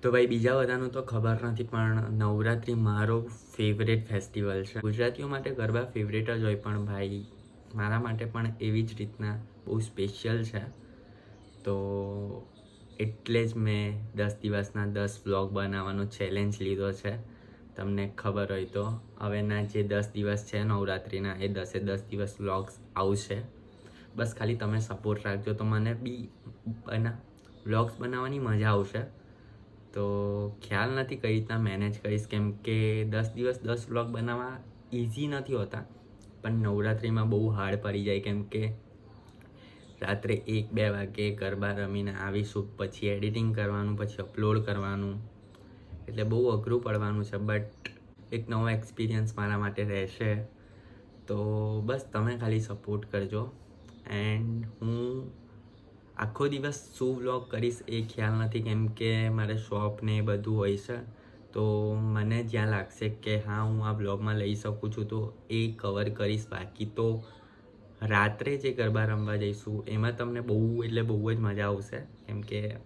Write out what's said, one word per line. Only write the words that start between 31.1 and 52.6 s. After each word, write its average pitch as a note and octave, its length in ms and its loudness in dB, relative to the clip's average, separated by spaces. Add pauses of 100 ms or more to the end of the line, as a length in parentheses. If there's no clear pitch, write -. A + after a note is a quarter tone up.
કઈ A2 180 0
રીતના A2 240 0
મેનેજ G#2 440 0
કરીશ, G#2+ 260 0
કેમ G#2 240 2
કે A2 520 2
દસ A2 320 0
દિવસ B2 240 0
દસ A#2 300 -2
વ્લોગ A#2 180 0
બનાવવા A#2+ 500 -4 (360)
ઇઝી A#2+ 340 0
નથી C#3 260 -2
હોતા, G#2 300 -2 (580)
પણ A2+ 100 -2
નવરાત્રિમાં A2 800 2
બહુ A2 200 4
હાર્ડ G2 320 0
પડી G2+ 220 0
જાય, G2 160 2
કેમ G2+ 240 -2
કે A2 300 -2 (1300)
રાત્રે G#2 320 0
એક G#2+ 400 0
બે G#2+ 160 4
વાગે G2+ 460 -2
ગરબા G2 360 -2
રમીને G2+ 440 -2
આવીશું, G2 640 -2
પછી G2 300 -4
એડિટિંગ A2 480 0
કરવાનું, G#2 420 0
પછી G#2+ 200 -4
અપલોડ G#2+ 460 2
કરવાનું, G2 580 -2 (840)
એટલે A2 160 -2
બહુ A2+ 240 4
અઘરું A#2 360 2
પડવાનું G#2 420 0
છે. G2+ 120 -6
But G#2 540 -2 (400)
એક A2+ 180 -4
નવો A2+ 200 2
એક્સપિરિયન્સ A2 680 0
મારા G#2 200 0
માટે G2+ 260 0
રહેશે. G#2 520 0 (920)
તો G#2+ 80 0 (500)
બસ C3 160 0 (120)
તમે A2+ 240 2
ખાલી A2 220 2
સપોર્ટ G#2 520 -4